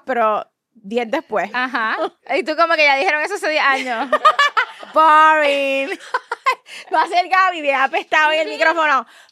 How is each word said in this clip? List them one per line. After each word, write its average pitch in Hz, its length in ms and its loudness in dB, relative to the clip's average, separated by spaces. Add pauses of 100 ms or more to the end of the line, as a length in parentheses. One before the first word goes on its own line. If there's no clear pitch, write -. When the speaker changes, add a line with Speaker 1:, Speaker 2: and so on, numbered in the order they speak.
Speaker 1:
pero 220 420 0 (260)
diez 226 360 -6
después. 214 420 -4
Speaker 2:
Ajá. 247 440 -4 (420)
Y - 60 -4
tú 311 100 -4
como 330 200 0
que 311 100 2
ya 277 120 4
dijeron 302 240 0
eso 349 140 -4
hace 381 140 -6
diez 302 160 -2
años. 262 460 -2
Speaker 1:
<laughs> 554 840 0
Boring. 302 960 4 (540)
<laughs> - 520 -6
Va 320 80 2
a 349 60 -2
ser 349 200 0
Gaby 370 340 2
bien 277 120 0
apestado 302 560 0
en 311 120 0
el 311 60 -4
micrófono. 311 560 0 (280)